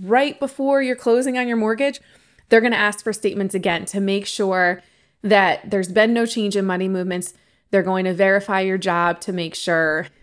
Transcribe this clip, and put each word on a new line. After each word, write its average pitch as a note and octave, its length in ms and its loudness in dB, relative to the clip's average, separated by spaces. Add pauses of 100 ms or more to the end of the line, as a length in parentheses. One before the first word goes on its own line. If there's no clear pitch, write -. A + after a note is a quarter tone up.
right B3+ 380 0
before C#4 420 0
you're B3+ 140 -2
closing B3+ 420 0
on B3 100 -2
your A#3 100 0
mortgage, A3+ 420 -2 (500)
they're A3+ 120 8
gonna A#3 140 2
ask G#3 280 0
for G#3+ 100 -4
statements G3 420 -2
again F3+ 300 -2
to G3+ 140 -6
make G3 260 -2
sure F#3 560 0 (400)
that G3 480 2
there's F#3+ 220 -2
been A3 220 2
no A#3 120 0
change G#3 300 -4
in G3 100 0
money F#3 220 -2
movements. F3+ 460 -4 (380)
They're F#3+ 120 2
going F#3 220 0
to F#3 80 0
verify G3 480 2
your F#3+ 160 0
job F3 440 0
to F#3+ 120 -6
make E3 220 -6
sure D#3+ 520 0 (160)